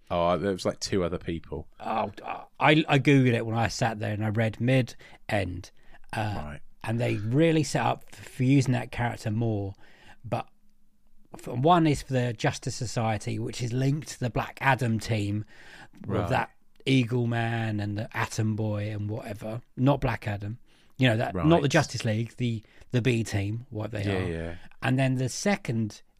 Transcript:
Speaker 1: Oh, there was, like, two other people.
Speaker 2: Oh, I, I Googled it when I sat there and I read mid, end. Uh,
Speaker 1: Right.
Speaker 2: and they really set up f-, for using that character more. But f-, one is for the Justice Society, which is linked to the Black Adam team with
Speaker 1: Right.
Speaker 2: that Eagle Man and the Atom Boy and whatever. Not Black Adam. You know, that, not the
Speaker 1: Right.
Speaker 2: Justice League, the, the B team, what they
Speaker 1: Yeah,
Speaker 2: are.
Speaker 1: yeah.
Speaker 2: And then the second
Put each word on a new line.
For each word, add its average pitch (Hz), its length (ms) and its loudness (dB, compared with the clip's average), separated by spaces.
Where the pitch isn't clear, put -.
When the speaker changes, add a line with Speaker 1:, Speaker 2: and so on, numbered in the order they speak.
Speaker 1:
Oh, 87 300 4
there 98 120 2
was, 90 140 -4
like, - 140 -2
two 95 240 0
other 85 160 -2
people. 78 480 -8
Speaker 2:
Oh, 107 320 -4
I, 151 280 6
I 147 100 4
Googled 135 360 6
it 113 120 0
when 110 100 -4
I 113 120 2
sat 113 320 -2
there 107 140 -2
and 104 120 -2
I 107 40 0
read 110 300 0
mid, 127 360 2
end. 92 420 -4
Uh, 107 260 -2
Speaker 1:
Right. 76 220 -8
Speaker 2:
and 113 160 -2
they 117 180 0
really 151 460 4
set 120 220 -2
up 123 180 0
f-, - 160 -18
for - 140 -4
using 131 300 6
that 120 180 -2
character 117 380 -4
more. 104 460 -2
But 113 220 -6
f-, - 140 -16
one 160 400 4
is 143 140 2
for - 120 -6
the 123 200 0
Justice 131 420 -2
Society, 113 640 -2
which 120 220 -8
is 120 120 -4
linked 139 360 0
to - 100 -14
the 123 100 -2
Black - 320 -6
Adam 120 380 2
team 104 460 -2
with 95 160 -2
Speaker 1:
Right. 87 80 -2
Speaker 2:
that 117 200 0
Eagle 123 420 2
Man 113 520 0
and 101 180 -2
the 110 180 -6
Atom 110 400 -2
Boy 107 360 -2
and 104 180 -6
whatever. 110 520 -8
Not 135 240 4
Black 117 260 -2
Adam. 104 300 -6
You 131 120 6
know, 110 80 4
that, 123 180 -2
not 92 120 2
the 165 160 6
Speaker 1:
Right. 143 80 2
Speaker 2:
Justice 151 320 2
League, 113 340 -2
the, 117 240 -2
the 123 100 2
B 117 220 2
team, 104 460 -4
what 107 220 -8
they 107 120 -6
Speaker 1:
Yeah, 101 140 0
Speaker 2:
are. 92 120 -2
Speaker 1:
yeah. 82 240 -6
Speaker 2:
And 127 180 2
then 131 160 2
the 127 140 0
second 113 720 -2